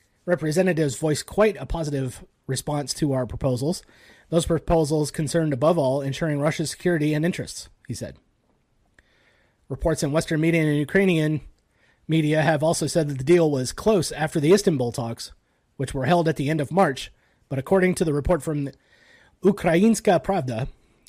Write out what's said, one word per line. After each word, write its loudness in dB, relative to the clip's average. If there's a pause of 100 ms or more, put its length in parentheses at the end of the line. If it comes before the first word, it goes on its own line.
(260)
representatives 0
voiced 0
quite 2
a -12
positive -6 (240)
response -4
to -2
our -2
proposals. -4 (460)
"Those 0
proposals 0
concerned -2
above 2
all 0
ensuring -2
Russia's -2
security 0
and 0
interests," -6 (160)
he -8
said. -12 (1500)
Reports -2
in -2
Western 0
media 2
and 2
Ukrainian 0 (640)
media 2
have 2
also 0
said 0
that -6
the -6
deal 4
was -2
close 0
after -4
the 6
Istanbul 2
talks, -8 (440)
which -6
were -4
held 4
at 0
the -2
end 0
of -6
March. 0 (380)
But -4
according 2
to -2
the 0
report 0
from -4 (720)
Ukrainska 2
Pravda, -2 (400)